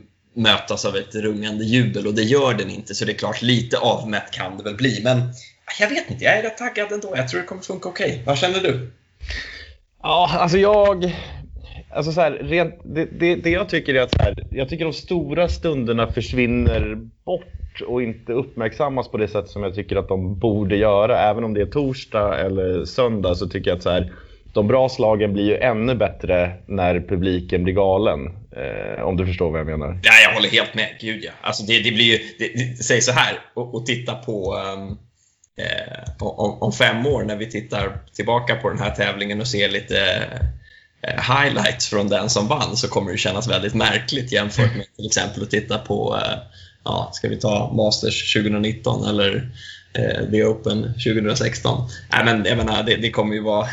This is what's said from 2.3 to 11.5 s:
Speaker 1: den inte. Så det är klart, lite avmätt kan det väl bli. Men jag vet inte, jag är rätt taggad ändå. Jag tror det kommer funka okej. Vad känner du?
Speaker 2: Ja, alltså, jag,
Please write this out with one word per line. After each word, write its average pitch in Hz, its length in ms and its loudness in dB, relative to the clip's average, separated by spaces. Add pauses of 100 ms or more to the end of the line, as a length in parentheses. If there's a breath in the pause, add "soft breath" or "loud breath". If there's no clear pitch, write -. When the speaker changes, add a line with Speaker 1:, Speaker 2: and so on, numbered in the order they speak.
Speaker 1:
den 98 160 -4
inte. 98 260 -10
Så 113 100 -4
det 107 60 -2
är 107 60 -4
klart, 107 240 -4
lite 120 360 2
avmätt 107 540 0
kan 95 260 -8
det 98 60 -12
väl 104 120 -6
bli. 110 280 0
Men 123 300 2 (460 loud breath)
jag 208 100 2
vet 294 200 -4
inte, - 140 -8
jag 165 140 4
är 214 60 -2
rätt 220 140 -6
taggad 214 340 -6
ändå. 202 240 -6
Jag - 140 -2
tror 175 120 -4
det 175 60 -8
kommer 185 140 -12
funka 190 280 -8
okej. 127 360 -4
Vad 139 120 2
känner 185 220 0
du? 127 320 -2 (1120 loud breath)
Speaker 2:
Ja, 165 300 4
alltså, 175 240 4
jag, 202 580 4 (760 loud breath)